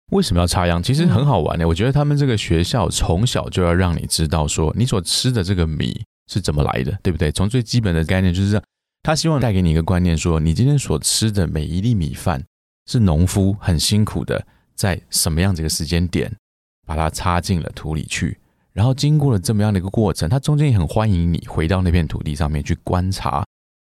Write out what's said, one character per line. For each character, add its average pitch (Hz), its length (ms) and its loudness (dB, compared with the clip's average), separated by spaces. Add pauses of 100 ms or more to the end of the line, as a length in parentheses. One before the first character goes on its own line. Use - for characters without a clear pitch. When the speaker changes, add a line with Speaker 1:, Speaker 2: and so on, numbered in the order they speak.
(120)
Speaker 1:
为 98 100 2
什 92 120 -2
么 85 80 4
要 87 40 4
插 87 220 0
秧？ 87 160 0
其 127 100 0
实 156 120 2
很 139 200 2
好 123 140 2
玩 78 180 -2
欸， 82 60 0
Speaker 2:
嗯。 82 40 2
Speaker 1:
我 82 60 2
觉 95 120 0
得 135 60 2
他 147 140 2
们 147 120 2
这 143 80 2
个 120 120 2
学 85 260 2
校 98 260 0
从 92 360 0
小 73 240 -2
就 92 140 0
要 85 100 2
让 87 220 2
你 67 120 -4
知 80 200 0
道 78 200 0
说， 78 300 -2
你 113 80 2
所 117 160 0
吃 - 300 -2
的 113 120 0
这 92 120 0
个 87 100 2
米 73 360 -4 (280)
是 107 100 -4
怎 85 140 -2
么 73 100 2
来 64 200 -2
的， 82 180 -4
对 95 100 0
不 78 60 -4
对？ 76 140 0
从 95 160 -2
最 120 160 0
基 120 180 -2
本 92 140 0
的 80 80 2
概 92 160 0
念 92 140 2
就 92 80 0
是 98 80 2
这 104 60 2
样， 101 80 -2 (400)
他 156 120 0
希 160 140 0
望 151 100 2
带 117 140 0
给 92 80 2
你 85 100 4
一 - 20 2
个 80 80 2
观 90 220 0
念 85 140 2
说， 80 200 0
你 80 160 2
今 110 120 2
天 143 120 4
所 78 220 -2
吃 - 320 -2
的 101 160 0
每 76 180 -4
一 80 140 -4
粒 117 160 0
米 73 180 -2
饭 71 300 -4 (440)
是 131 120 -2
农 90 260 4
夫 98 340 2
很 82 200 0
辛 104 240 2
苦 87 220 -4
的 58 200 -4 (300)
在 90 240 -2 (100)
什 - 220 -2
么 78 80 0
样 95 160 2
子 78 60 -4
的 78 80 -2
时 - 160 -4
间 85 220 0
点 71 220 -2 (560)
把 76 100 -8
它 80 140 0
插 87 300 -2
进 87 220 -2
了 - 120 -8
土 78 220 -8
里 71 100 -6
去， - 320 -6 (360)
然 101 120 0
后 131 80 2
经 147 240 2
过 139 140 2
了 101 80 2
这 107 160 0
么 104 80 2
样 107 100 2
的 95 60 0
一 - 20 0
个 92 80 -6
过 101 240 0
程， 78 160 -2
他 127 80 2
中 147 200 0
间 147 140 2
也 110 60 4
很 82 100 2
欢 107 220 0
迎 85 240 2
你 - 140 -2
回 80 220 -2
到 95 120 2
那 90 80 2
片 85 160 2
土 - 160 -6
地 76 140 -6
上 73 160 -2
面 73 100 -2
去 82 220 -4
观 90 280 -2
察 - 340 -4 (400)